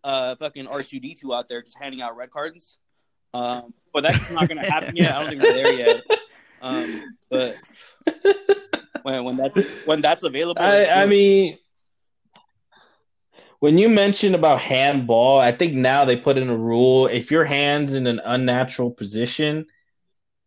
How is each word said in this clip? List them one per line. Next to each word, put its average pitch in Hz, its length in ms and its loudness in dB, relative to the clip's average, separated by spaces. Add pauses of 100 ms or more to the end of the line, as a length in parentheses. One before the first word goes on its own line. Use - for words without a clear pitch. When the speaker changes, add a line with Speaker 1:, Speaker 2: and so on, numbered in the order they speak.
Speaker 1:
uh, 131 320 -4
fucking 143 300 -12
R 143 160 -10
two 135 180 -14
D 147 140 -16
two 135 180 -12
out 120 160 -8
there 120 140 -12
just - 180 -20
handing 135 220 -16
out 117 140 -12
red 127 140 -16
cards. 160 480 -14 (540)
Um, 123 400 -8 (220)
but 147 80 -2
that's 147 280 -2
not 170 180 -2
gonna 160 220 -6
happen 156 240 -4
yet. 165 200 2
I 143 60 -6
don't 151 100 -8
think 139 120 -6
we're 466 120 4
there 494 180 0
yet. - 300 0 (580)
Um, - 400 -8 (300)
but 127 260 -4 (480)
Speaker 2:
<laughs> - 1000 -2
Speaker 1:
when, 131 220 -6
when 127 140 -8
that's, - 480 -4
when 156 160 0
that's 151 200 2
available, 165 380 -4
Speaker 2:
I, 180 80 2
Speaker 1:
let's 202 200 4
do 170 60 2
Speaker 2:
I 190 100 4
Speaker 1:
it. 202 40 2
Speaker 2:
mean, 196 500 4 (2000)
when 151 180 4
you 214 100 6
mentioned 202 460 2
about 156 260 2
handball, 131 800 2
I 120 140 4
think 165 200 -2
now 131 320 2
they 123 120 2
put 135 200 0
in 127 140 -2
a 117 60 -2
rule, 123 500 4
if 117 240 -4
your 156 140 2
hand's 143 500 -2
in 131 120 -2
an 117 180 -2
unnatural 127 640 -2
position, 123 760 -6 (800)